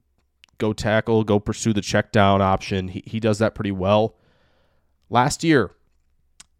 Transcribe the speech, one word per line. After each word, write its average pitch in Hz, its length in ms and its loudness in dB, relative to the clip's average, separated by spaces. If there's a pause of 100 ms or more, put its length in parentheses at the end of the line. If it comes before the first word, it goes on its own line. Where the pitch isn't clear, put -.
(600)
go 110 140 -2
tackle, 110 500 0
go 104 160 2
pursue 113 340 -2
the 101 80 0
check - 300 -2
down 98 300 4
option. 95 480 -2
He, 95 160 -12
he 113 140 -8
does 107 200 0
that 110 160 -2
pretty 104 160 -6
well. 101 440 0 (920)
Last 123 340 0
year, 139 280 2 (880)